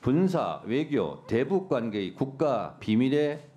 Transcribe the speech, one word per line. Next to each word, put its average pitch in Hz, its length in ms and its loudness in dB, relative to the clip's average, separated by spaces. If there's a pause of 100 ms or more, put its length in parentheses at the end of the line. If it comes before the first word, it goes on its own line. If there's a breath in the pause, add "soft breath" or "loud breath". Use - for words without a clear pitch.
군사, 139 640 2
외교, 117 600 -2
대북 156 440 0
관계의 107 440 -2
국가 135 640 -2
비밀에 143 760 2